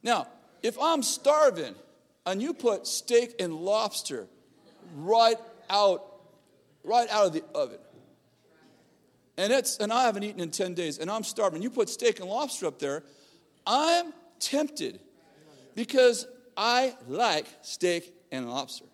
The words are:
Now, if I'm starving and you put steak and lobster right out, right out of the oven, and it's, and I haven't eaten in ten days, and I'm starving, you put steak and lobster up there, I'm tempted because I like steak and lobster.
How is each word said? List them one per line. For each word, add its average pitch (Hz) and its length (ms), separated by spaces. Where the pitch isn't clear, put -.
Now, 214 260
if 226 180
I'm 311 220
starving 226 720
and 190 160
you 302 140
put 220 320
steak 233 540
and 175 140
lobster 180 720
right 226 400
out, 196 360
right 233 260
out 208 160
of 170 60
the 156 120
oven, 135 240
and 202 160
it's, 262 260
and 214 140
I 247 120
haven't 214 180
eaten 208 180
in 170 100
ten 185 240
days, 160 240
and 165 120
I'm 214 140
starving, 180 360
you 233 100
put 233 180
steak - 320
and 180 80
lobster 233 380
up 143 120
there, 143 240
I'm 320 460
tempted 269 600
because 240 520
I 240 380
like 165 380
steak 175 500
and 127 160
lobster. 131 460